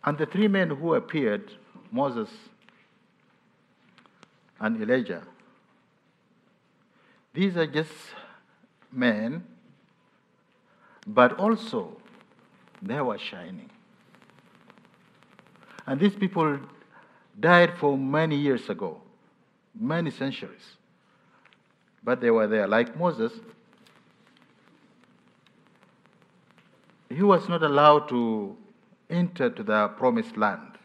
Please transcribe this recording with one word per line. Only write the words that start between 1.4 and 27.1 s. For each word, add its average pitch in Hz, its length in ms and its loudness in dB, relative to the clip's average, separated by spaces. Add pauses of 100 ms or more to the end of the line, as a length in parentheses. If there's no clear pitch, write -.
Moses 120 400 -4 (2250)
and 110 240 -2
Elijah, 107 400 -2 (2000)
these 185 220 0
are 165 100 0
just 151 240 -4 (1000)
men, 123 540 -2 (1600)
but 120 320 4
also 160 560 -2 (840)
they 127 180 -8
were 117 180 -4
shining. 87 520 -16 (2250)
And 135 100 -4
these 196 180 2
people 160 440 0 (800)
died 175 380 6
for 143 200 2
many 147 380 0
years 139 340 0
ago, 90 320 -8 (720)
many 143 380 -4
centuries. - 640 -10 (1300)
But 123 160 -2
they 120 100 0
were 113 180 4
there. 104 200 0
Like 117 300 0
Moses, 156 340 -2 (3750)
he 151 140 -2